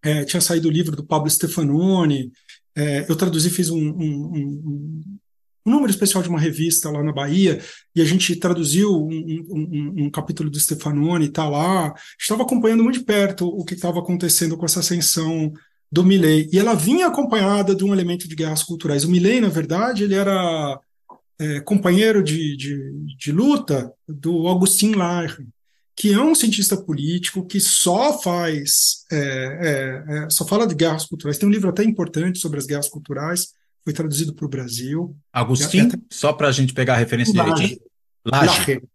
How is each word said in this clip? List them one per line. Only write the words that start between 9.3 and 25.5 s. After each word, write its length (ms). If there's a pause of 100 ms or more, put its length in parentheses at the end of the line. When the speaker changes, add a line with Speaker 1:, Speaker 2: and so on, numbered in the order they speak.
Speaker 1:
um, 100
um, 460
um 40
capítulo 400
do 80
Stefanoni, 720
tá 220
lá. 380
A 80 (220)
gente 120
tava 140
acompanhando 380
muito 180
de 60
perto 400
o 200
que 100
tava 240
acontecendo 560
com 80
essa 160
ascensão 720 (400)
do 140
Milei. 480
E 40
ela 180
vinha 320
acompanhada 680
de 80
um 80
elemento 340
de 100
guerras 280
culturais. 400
O 80
Milei, 300
na 80
verdade, 560
ele 100
era, 640 (580)
é, 220
companheiro 640
de, 320
de, 640
de 160
luta 580 (160)
do 400
Augustin 460
Laje, 520 (500)